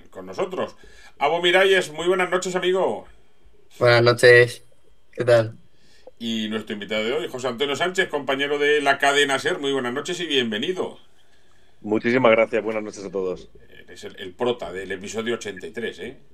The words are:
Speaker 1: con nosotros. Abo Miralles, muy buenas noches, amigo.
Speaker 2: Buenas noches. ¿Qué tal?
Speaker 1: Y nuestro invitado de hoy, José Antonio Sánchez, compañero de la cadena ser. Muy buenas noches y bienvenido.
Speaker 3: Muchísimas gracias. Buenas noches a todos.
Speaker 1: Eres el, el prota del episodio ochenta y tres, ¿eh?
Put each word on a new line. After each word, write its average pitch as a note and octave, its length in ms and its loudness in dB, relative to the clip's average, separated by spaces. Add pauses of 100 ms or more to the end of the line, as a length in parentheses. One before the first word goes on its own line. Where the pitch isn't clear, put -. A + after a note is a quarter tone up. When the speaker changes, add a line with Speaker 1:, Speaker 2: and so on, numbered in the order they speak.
Speaker 1:
con - 160 -16
nosotros. F3 500 -8 (440)
Abo D#3+ 220 0
Miralles, F3+ 500 4
muy D#3+ 160 -4
buenas F3+ 220 0
noches, F3+ 260 -4
amigo. E3+ 500 -2 (720)
Speaker 2:
Buenas A#2+ 240 6
noches. A#2+ 600 6 (460)
¿Qué - 120 -8
tal? A#2 340 4 (600)
Speaker 1:
Y A2+ 300 -4
nuestro A2 240 -8
invitado G#2 320 -4
de B2 80 -2
hoy, D#3+ 160 -4
José B2+ 180 -8
Antonio C3+ 280 -2
Sánchez, F3+ 340 -2
compañero C#3+ 500 -2
de D3 220 2
la C#3 180 2
cadena C#3 400 4
ser. D#3+ 200 -2
Muy C#3 120 -2
buenas B2 220 -2
noches D3 260 -6
y F3 60 -6
bienvenido. C3+ 760 -2 (800)
Speaker 3:
Muchísimas A#2 540 2
gracias. A2 280 2
Buenas G#2+ 220 -6
noches G#2 220 -12
a F#2+ 40 -12
todos. F#2 400 -6 (200)
Speaker 1:
Eres - 340 -20
el, - 160 -18
el - 160 -14
prota A#2+ 380 -4
del F#2+ 180 -10
episodio G#2 440 -6
ochenta G2 300 -12
y - 60 -14
tres, A2 280 -10
¿eh? A#2 180 -14 (160)